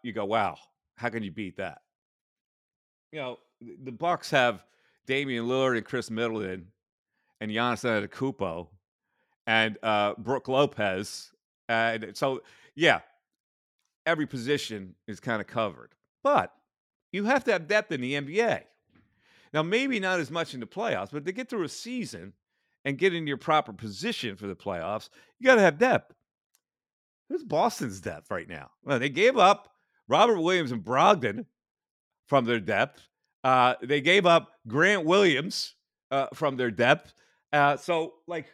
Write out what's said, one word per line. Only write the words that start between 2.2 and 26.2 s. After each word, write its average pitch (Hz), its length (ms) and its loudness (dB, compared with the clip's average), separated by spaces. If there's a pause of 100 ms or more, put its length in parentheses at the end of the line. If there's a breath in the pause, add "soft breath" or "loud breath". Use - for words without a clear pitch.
You 156 80 -12
know, 127 200 -10 (200)
th-, 117 240 -18
the 127 80 -12
Bucks 165 380 -4
have 123 340 4 (440)
Damian 131 400 -2
Lillard 127 300 2
and 107 60 -4
Chris - 280 -6
Middleton 104 560 -4 (760)
and 110 80 -6
Giannis 113 340 -2
Antetokounmpo 101 840 -4 (800)
and, 110 340 2
uh, 104 380 2
Brook 117 280 -4
Lopez. 107 840 0 (360)
And 113 480 -2
so, 135 280 -2 (320 soft breath)
yeah, 147 240 4 (1080)
every 151 220 0
position 117 680 -6 (140)
is 104 120 -12
kinda 113 240 -4
covered. 85 500 -6 (300)
But 277 300 2 (580)
you 196 140 -4
have 254 200 2
to 240 60 2
have 170 160 -2
depth 214 240 0
in 139 100 -4
the 127 140 -4
N 143 120 -4
B 175 140 0
A. 202 220 0 (880 soft breath)
Now, 151 120 0
maybe 233 360 0
not 185 200 0
as 143 100 -4
much 160 240 -6
in 131 60 -12
the 113 80 -10
playoffs, 147 420 -4
but 147 160 -10
to 180 60 -6
get 220 180 -10
through 214 140 -4
a 147 60 -6
season 147 640 -12 (500)
and 139 160 -4
get 180 160 2
in 165 100 -6
your 139 120 -4
proper 156 360 0
position 110 640 -8
for 95 100 -12
the 95 100 -6
playoffs, 95 540 -6 (300 soft breath)
you 240 60 -6
gotta 254 160 8
have 160 180 4
depth. 233 340 0 (1160)